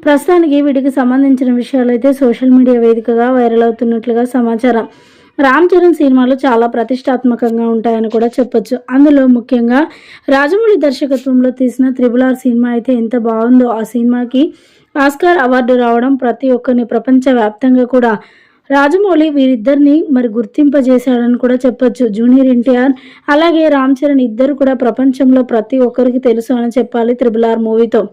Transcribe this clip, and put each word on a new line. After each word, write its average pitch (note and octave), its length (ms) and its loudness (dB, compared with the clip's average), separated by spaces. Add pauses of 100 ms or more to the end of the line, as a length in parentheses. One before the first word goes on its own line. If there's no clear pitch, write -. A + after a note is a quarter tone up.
ప్రస్తుతానికి D4 580 2
వీటికి C#4 280 0
సంబంధించిన C4 600 0 (100)
విషయాలైతే B3 520 -2
సోషల్ B3+ 440 0
మీడియా B3+ 240 4
వేదికగా A#3 560 0
వైరల్ A#3 300 0
అవుతున్నట్లుగా A#3 580 -2 (100)
సమాచారం. A#3 500 0 (540)
రామ్ D4 320 2
చరణ్ F4 300 4
సినిమాలు C4 420 2
చాలా A#3 320 2
ప్రతిష్టాత్మకంగా A#3+ 1000 -2
ఉంటాయని A3+ 420 -2
కూడా A3+ 180 0
చెప్పొచ్చు. B3 420 -4 (140)
అందులో C#4 340 4 (120)
ముఖ్యంగా A#3+ 440 0 (480)
రాజమౌళి F4 480 2 (100)
దర్శకత్వంలో B3+ 760 -2
తీసిన B3+ 360 0
త్రిబుల్ B3 320 0
ఆర్ B3+ 160 -2
సినిమా A#3+ 260 0
అయితే A#3 220 -4 (100)
ఎంత A3+ 140 -4 (140)
బాగుందో, A#3+ 380 2 (100)
ఆ A3+ 40 -6 (120)
సినిమాకి A#3+ 500 -2 (500)
ఆస్కార్ D4+ 520 0
అవార్డు B3+ 280 0 (100)
రావడం A#3+ 320 0
ప్రతి B3 300 -4 (120)
ఒక్కరిని A#3+ 340 -2
ప్రపంచవ్యాప్తంగా B3+ 1000 0
కూడా A#3+ 200 2 (560)
రాజమౌళి D#4 560 2 (100)
వీరిద్దరిని C4+ 580 2 (160)
మరి B3 240 0
గుర్తింపజేశాడని B3 1080 0
కూడా B3 200 0
చెప్పొచ్చు. B3 420 -2 (120)
జూనియర్ B3+ 360 2
ఎన్టీఆర్ B3 400 0 (400)
అలాగే D#4+ 360 2
రామ్ C4+ 300 0
చరణ్ C#4+ 280 0
ఇద్దరు B3 280 -2
కూడా C4+ 280 0
ప్రపంచంలో C4 600 0
ప్రతి A#3+ 340 -4 (100)
ఒక్కరికి B3 400 -2
తెలుసు A3+ 320 -2
అని A#3 180 -4
చెప్పాలి A#3 440 -2
త్రిబుల్ A#3 280 0
ఆర్ A3+ 160 -2
మూవీతో. A3 380 0 (100)